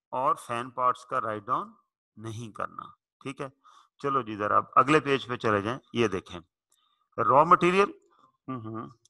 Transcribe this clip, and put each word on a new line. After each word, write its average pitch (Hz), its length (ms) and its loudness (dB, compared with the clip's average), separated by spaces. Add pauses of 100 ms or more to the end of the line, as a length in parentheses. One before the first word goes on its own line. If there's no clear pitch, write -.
(120)
और 135 240 0
fan 120 340 -8
parts 123 340 -2
का 131 140 -6
write 107 280 -6
down 185 280 -4 (440)
नहीं 110 340 -12
करना। - 420 -12 (280)
ठीक 135 180 -12
है, 135 120 -12 (480)
चलो 139 220 -2
जी 107 140 -8
जरा 104 200 0
आप 107 200 -2
अगले 139 240 6
page 135 280 -2
पे 123 80 -6
चले 104 260 0
जाएं। 120 180 -6 (140)
ये 117 140 4
देखें 90 320 -8 (800)
रॉ 123 260 6
material, 175 500 4 (540)
हम्म, 117 440 -10 (180)